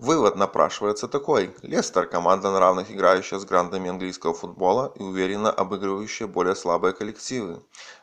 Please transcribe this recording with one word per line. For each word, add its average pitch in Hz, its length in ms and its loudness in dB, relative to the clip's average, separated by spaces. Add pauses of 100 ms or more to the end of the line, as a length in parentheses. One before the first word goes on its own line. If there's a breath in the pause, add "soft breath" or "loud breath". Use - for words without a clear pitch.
Вывод 120 340 4
напрашивается 98 720 0
такой. 139 560 -2
Лестер — 92 480 0
команда 92 400 2
на 95 80 2
равных, 92 320 4
играющая 95 480 2
с 98 60 -10
грандами 92 460 0
английского 90 440 -4
футбола 92 600 -2
и - 60 -12
уверенно 95 500 -2
обыгрывающая 98 760 -4
более 90 300 0
слабые 87 380 0
коллективы. 110 680 -8 (400 loud breath)